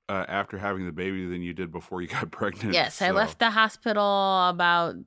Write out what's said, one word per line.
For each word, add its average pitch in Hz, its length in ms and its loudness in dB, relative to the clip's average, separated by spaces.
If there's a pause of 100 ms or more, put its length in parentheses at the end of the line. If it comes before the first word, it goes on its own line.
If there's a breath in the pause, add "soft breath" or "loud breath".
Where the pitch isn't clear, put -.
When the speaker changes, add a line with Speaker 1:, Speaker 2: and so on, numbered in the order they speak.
Speaker 1:
uh, 95 200 -2
after 98 300 -2
having 95 260 -4
the 85 80 -6
baby 92 340 -4
than 87 160 -4
you 87 120 -6
did 87 180 -6
before 90 300 -8
you 82 60 -6
got 135 220 -4
<laughs> - 0 -
pregnant, 101 440 -2
Speaker 2:
Yes, 151 260 0
I 185 80 2
Speaker 1:
so. 190 60 2
Speaker 2:
left 214 240 0
the 233 120 4
hospital 202 1000 2
about 170 480 2 (100)